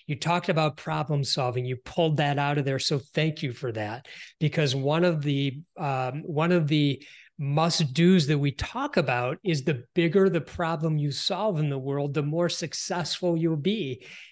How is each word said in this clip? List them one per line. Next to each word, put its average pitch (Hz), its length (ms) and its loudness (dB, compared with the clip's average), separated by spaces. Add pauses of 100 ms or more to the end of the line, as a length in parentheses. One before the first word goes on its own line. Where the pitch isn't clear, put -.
You 147 100 -4
talked 175 320 0
about 156 280 2
problem 151 480 -2
solving. 123 400 -2
You 127 120 -4
pulled 160 420 0
that 143 200 2
out 143 200 2
of 143 60 0
there. 135 140 -2
So 147 200 0
thank 151 440 -2
you 131 100 -4
for 120 200 -6
that. 110 340 -6 (320)
Because 147 360 0
one 147 300 2
of 165 180 2
the, 139 380 -2 (160)
um, 135 460 -4
one 160 300 0
of 170 160 4
the 147 360 2 (340)
must-dos 160 880 4
that 151 120 2
we 143 120 2
talk - 460 -4
about 131 480 0
is 160 180 0
the 127 220 -2 (100)
bigger 180 360 4
the 165 100 0
problem 160 560 -2
you 147 140 0
solve 185 480 -2
in 151 100 0
the 139 100 -2
world, 139 360 -2
the 151 80 0
more 160 260 0
successful 170 880 -2
you'll 165 200 2
be. 147 500 -2 (260)